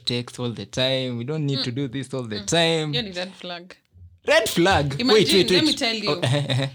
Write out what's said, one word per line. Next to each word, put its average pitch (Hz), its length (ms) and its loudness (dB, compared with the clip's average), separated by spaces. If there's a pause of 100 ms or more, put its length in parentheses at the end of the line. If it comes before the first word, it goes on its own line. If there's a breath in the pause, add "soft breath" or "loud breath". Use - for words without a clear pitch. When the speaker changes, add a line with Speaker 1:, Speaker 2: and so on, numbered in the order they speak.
Speaker 1:
text 120 340 -4
all 120 160 -4
the 104 120 -10
time. 131 520 -2
We 117 60 -6
don't 151 220 -4
need 135 120 0
Speaker 2:
Mm. - 60 -6
Speaker 1:
to 127 80 -4
do 139 160 -4
this 131 260 -8
all 127 140 -6
the 107 120 -6
Speaker 2:
Mm. 101 60 -12
Speaker 1:
time." 165 460 2
Speaker 2:
Hiyo 240 100 -2
ni 196 100 -12
red 185 200 -10
flag. 180 420 -16 (500)
Speaker 1:
Red 320 240 2
flag? 170 420 4
Wait, 139 100 -4
Speaker 2:
Imagine, 220 380 4
Speaker 1:
wait, 175 120 4
Speaker 2:
let 180 120 6
Speaker 1:
wait. 320 40 4
Speaker 2:
me 294 80 2
tell 226 300 -2
you, 143 60 0
Speaker 1:
Oh, 139 640 0